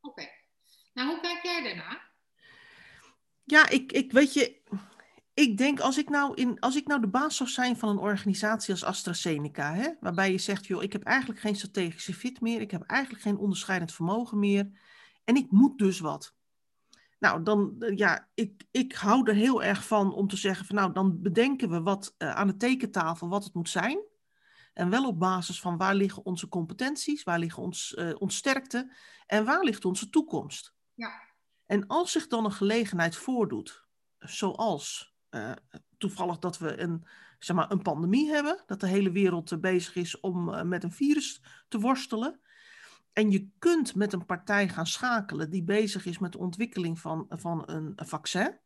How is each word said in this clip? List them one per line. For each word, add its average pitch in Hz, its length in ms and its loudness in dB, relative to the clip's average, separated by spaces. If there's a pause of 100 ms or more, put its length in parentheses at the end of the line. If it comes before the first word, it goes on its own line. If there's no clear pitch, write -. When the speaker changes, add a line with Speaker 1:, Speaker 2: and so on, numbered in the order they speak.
Speaker 1:
Oké. - 260 -14 (640)
Nou, 262 160 -4
hoe 330 100 -4
kijk 339 240 -6
jij 339 200 -4
daarnaar? 185 480 -10 (1300)
Speaker 2:
Ja, 302 260 8
ik, 262 220 2
ik, 269 200 0
weet 277 220 8
je, - 280 0 (720)
ik 240 240 4
denk 269 220 2
als 262 180 2
ik 302 120 -2
nou 285 240 0
in, 247 260 0
als 262 160 0
ik 285 120 -2
nou 285 140 2
de 220 60 2
baas 208 280 0
zou 254 140 -2
zijn 247 280 0
van 220 120 -2
een 202 80 2
organisatie 208 760 0
als 180 100 -4
AstraZeneca, 151 920 -4
hè, 240 160 -2 (100)
waarbij 185 320 0
je 190 60 0
zegt, 196 280 -4
"Joh, 185 180 -4
ik 202 100 -6
heb 196 100 -6
eigenlijk 262 360 0
geen 208 160 -2
strategische 185 580 -6
fit 254 280 -8
meer, 226 200 -2
ik 208 100 -8
heb 170 120 -6
eigenlijk 262 400 -4
geen 202 140 0
onderscheidend 185 560 -2
vermogen 208 460 -2
meer 202 400 2 (440)
en 233 120 4
ik - 160 2
moet 262 260 8
dus 190 220 4
wat." 151 360 -6 (840)
Nou, 165 240 2
dan, 202 360 2
eh, 196 180 -2
ja, 190 360 2
ik, - 380 -4
ik 262 220 0
hou 214 360 4
er 208 60 6
heel 233 280 4
erg 196 220 0
van 202 280 2
om 196 140 0
te 196 100 -4
zeggen 190 280 -2
van, 196 100 -4
"Nou, 190 180 2
dan 185 280 2
bedenken 226 480 2
we 165 120 0
wat, 190 360 -2
eh, 151 180 -4
aan 196 120 2
de 190 100 2
tekentafel 196 720 0
wat 202 140 0
het 196 100 -16
moet 170 160 -4
zijn." 226 300 0 (760)
En 180 160 0
wel 262 180 2
op 175 120 -2
basis 185 400 0
van 175 180 -4
waar 190 180 2
liggen 196 300 0
onze 180 220 -6
competenties, 262 760 -4
waar 170 160 0
liggen 170 240 -6
ons, - 300 -8
eh, 170 240 -6
ons 196 180 -4
sterkte 262 580 -4 (320)
en 214 200 0
waar 320 180 2
ligt 226 220 0
onze 190 240 -2
toekomst. - 640 -2 (200)
Speaker 1:
Ja. - 280 -12 (440)
Speaker 2:
En 196 220 0
als 339 240 0
zich 311 160 -2
dan 226 180 0
een 208 60 0
gelegenheid 196 640 0
voordoet, 202 680 -4 (340)
zoals, - 960 -4 (140)
eh, 110 220 -8 (460)
toevallig 185 420 -4
dat 175 180 -4
we 160 220 -6
een, 165 280 -4 (320)
zeg - 160 -2
maar, 165 160 2
een 196 100 0
pandemie 185 480 2
hebben, 302 360 0
dat 196 140 -8
de 190 80 0
hele 190 240 2
wereld, 175 400 2
eh, 170 60 -4
bezig 180 380 0
is 175 240 -4
om, 175 340 -2
eh, 170 100 -4
met 175 200 -2
een 175 80 -6
virus 294 500 0 (260)
te 226 120 -4
worstelen. 254 640 -2 (720)
En 214 180 4
je 196 180 0 (100)
kunt 339 360 2
met 202 180 2
een 180 120 -4
partij 196 440 0
gaan 165 180 -4
schakelen 202 600 -2
die 175 140 -2
bezig 202 420 0
is 175 140 -6
met 175 120 -2
de - 60 -14
ontwikkeling 180 600 -4
van, 160 300 -6
van 165 360 -4
een, 156 300 -6
een - 120 -12
vaccin. 190 580 -4